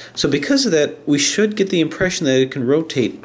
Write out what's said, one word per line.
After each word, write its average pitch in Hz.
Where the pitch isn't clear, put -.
So -
because 196
of 208
that, 151
we 143
should 214
get 190
the 175
impression 170
that 131
it 131
can 135
rotate 139